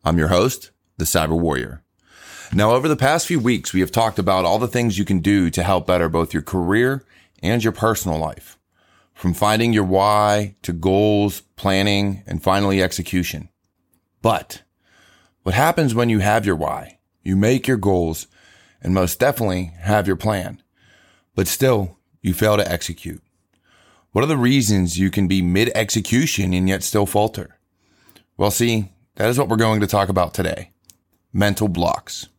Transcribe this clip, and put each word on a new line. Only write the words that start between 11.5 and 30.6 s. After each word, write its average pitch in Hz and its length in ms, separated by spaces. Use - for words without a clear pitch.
planning, 101 680
and 90 160
finally 98 400
execution. 87 680
But 104 420
what 92 120
happens 143 400
when 117 160
you 107 80
have 104 260
your 92 120
why, 73 420
you 95 120
make 113 320
your 127 120
goals, 90 480
and 87 100
most 92 260
definitely 95 600
have 98 280
your 95 100
plan, 101 460
but 98 140
still 110 480
you 92 140
fail 107 240
to 90 120
execute? 82 520
What 113 100
are 143 60
the 156 80
reasons 107 640
you 95 120
can 95 180
be 95 120
mid-execution 101 1120
and 92 160
yet 95 140
still 104 240
falter? 104 520
Well, 101 140
see, 110 400
that 104 120
is 123 100
what 139 100
we're 113 80
going 110 240
to 101 60
talk 98 220
about 90 260
today. - 380